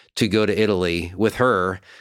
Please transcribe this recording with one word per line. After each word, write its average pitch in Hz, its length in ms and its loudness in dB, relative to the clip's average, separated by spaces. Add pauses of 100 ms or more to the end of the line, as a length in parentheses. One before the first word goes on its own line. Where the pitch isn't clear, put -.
(160)
to 117 100 0
go 107 180 2
to 101 160 0
Italy 90 560 0
with 104 200 0
her 95 440 0 (200)